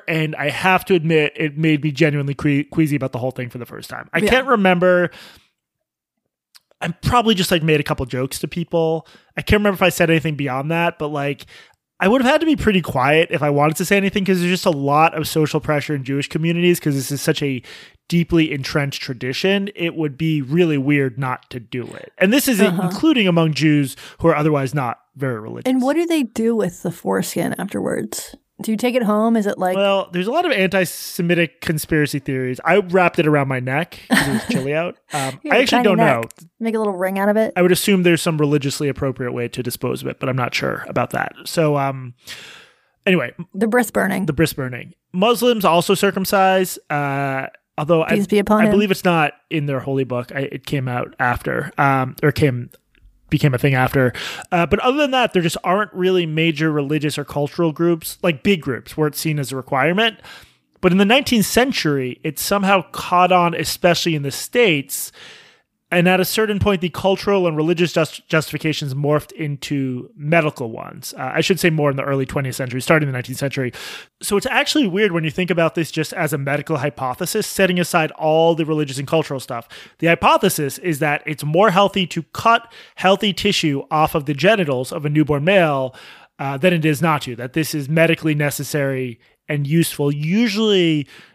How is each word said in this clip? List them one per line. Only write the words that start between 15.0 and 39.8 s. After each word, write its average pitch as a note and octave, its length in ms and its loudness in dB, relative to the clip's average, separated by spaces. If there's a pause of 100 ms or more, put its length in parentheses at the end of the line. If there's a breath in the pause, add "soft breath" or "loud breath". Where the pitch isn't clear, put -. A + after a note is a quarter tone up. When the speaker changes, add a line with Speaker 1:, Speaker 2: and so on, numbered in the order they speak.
Speaker 1:
of D#3 100 -4
social D#3 320 0
pressure D3 360 -2
in C3+ 80 -6
Jewish C#3 260 -4
communities E3+ 500 2
'cause D3 140 0
this C#3 180 -4
is C3+ 100 -4
such D#3 200 -2
a C3 220 -4 (440 loud breath)
deeply E3+ 440 2
entrenched C#3+ 500 -4
tradition. F#3 720 -2
It E3 200 -4
would D3+ 200 -4
be D#3 280 0
really D#3 340 2
weird C3+ 400 0
not C3 320 -6
to B2+ 100 -12
do A#2+ 280 -10
it. - 320 -18
And G3 120 4
this C#4 160 2
is G#3 140 0
Speaker 2:
Uh-huh. F3+ 220 2
Speaker 1:
including G#3 440 2
among E3 280 2
Jews D3 400 2 (240 loud breath)
who E3 80 0
are D#3+ 80 4
otherwise C#3+ 400 0
not B2 240 -4 (160)
very C3 240 -6
religious. A#2 320 -10
Speaker 2:
And C4 100 2
what C#4 140 0
do E4+ 100 2
they E4 160 0
do A3+ 340 0
with F3+ 280 -2
the E3 80 -4
foreskin F#3 680 -4
afterwards? - 800 -6 (260)
Do A3+ 100 -4
you G#3+ 60 0
take B3 180 -2
it B3 80 2
home? A3 340 2
Is G3+ 80 0
it, G3+ 140 -2
like F#3 160 0
Speaker 1:
Well, G3 360 0
there's F3+ 140 -4
a A3+ 60 -2
lot F4 140 0
of D#4 60 0
anti-Semitic F3+ 1080 0
conspiracy D3+ 560 -2
theories. C3 480 -4
I F3 120 4
wrapped F3+ 420 2
it D#3 80 0
around C#3+ 200 2
my C3 120 -4
neck C3+ 400 -4 (100)
'cause C#3+ 180 2
it C#3 60 -2
was A3 160 -4
chilly C#3 240 -2
out. E3 320 -4
Speaker 2:
<laughs> - 80 -10
Speaker 1:
Um, C3+ 300 -4
Speaker 2:
You D4 80 -8
Speaker 1:
I - 40 4
Speaker 2:
have B3 40 4
a - 20 4
Speaker 1:
actually C4+ 60 0
Speaker 2:
tiny B3 160 2
Speaker 1:
don't G#3+ 140 4
Speaker 2:
neck. G#3+ 180 4
Speaker 1:
know. - 320 -8 (120)
Speaker 2:
Make A3+ 140 -2
a A3+ 60 -2
little G3+ 160 -2
ring F#3+ 240 -2
out G3+ 100 2
of G#3 80 4
it. A3 180 2
Speaker 1:
I F3+ 60 2
would F3+ 100 6
assume F#3 300 4
there's F3 200 4
some D#3+ 180 0
religiously C#3+ 500 0
appropriate C3 420 -4
way A#2+ 160 -4
to - 140 -6
dispose B2+ 400 -4